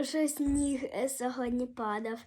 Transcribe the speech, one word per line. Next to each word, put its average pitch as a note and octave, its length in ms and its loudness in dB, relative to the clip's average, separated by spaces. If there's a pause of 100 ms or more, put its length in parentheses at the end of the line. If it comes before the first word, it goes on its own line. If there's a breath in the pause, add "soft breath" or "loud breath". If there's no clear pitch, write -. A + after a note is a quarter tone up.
що D4+ 260 2
сніг, C#4+ 560 2
е, C4 260 0
сьогодні B3 560 0
падав. A3+ 600 -2